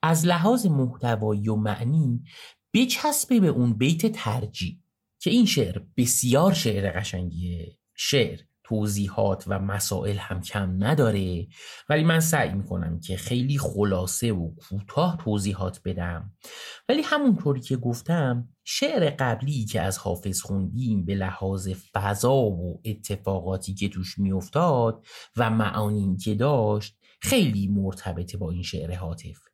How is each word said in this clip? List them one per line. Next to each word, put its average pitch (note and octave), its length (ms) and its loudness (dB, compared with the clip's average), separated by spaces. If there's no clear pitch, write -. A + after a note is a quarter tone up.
از D#3+ 220 2
لحاظ F3+ 400 4
محتوایی A2+ 840 2
و A2 60 2
معنی A#2+ 680 0
بچسبه B3+ 680 2
به F#3 80 6
اون B2 260 4
بیت C#3 380 2
ترجیع، G#2 680 -4
که - 100 -2
این A#3 160 6
شعر G2+ 360 0
بسیار C3 560 4
شعر G2 460 0
قشنگیه. F2 800 -6
شعر - 440 0
توضیحات G2+ 840 0
و F#2+ 120 -2
مسائل G2+ 580 -2
هم F#2 240 -6
کم F#2+ 420 -2
نداره، G#2 640 2
ولی D3+ 140 4
من E3 160 4
سعی D#3+ 340 2
می‌کنم F2 460 -4
که F#2 180 -6
خیلی B2+ 400 -2
خلاصه G2+ 760 0
و E2 220 -4
کوتاه D#3+ 600 -2
توضیحات G2 680 -2
بدم. F2+ 480 -6
ولی D4 120 2
همونطوری G#3+ 600 2
که C3 160 -4
گفتم، B2 720 -2
شعر C4+ 460 0
قبلی C3 560 -2
که G2+ 160 -2
از F#2 160 -2
حافظ F#2 440 -4
خوندیم G2+ 640 -2
به G2 100 -2
لحاظ F#2+ 540 -4
فضا G2+ 680 0
و F2+ 500 0
اتفاقاتی F#2+ 880 -4
که G2 160 -2
توش F#2 300 -8
می‌افتاد A2+ 840 0
و A#2 120 2
معانی G#2 680 0
که G#2 180 -2
داشت، A2 640 0
خیلی G#2+ 460 2
مرتبطه F#2+ 680 -4
با F2 140 -4
این F2 120 -4
شعر D#2+ 280 -6
هاتف. E2 460 -8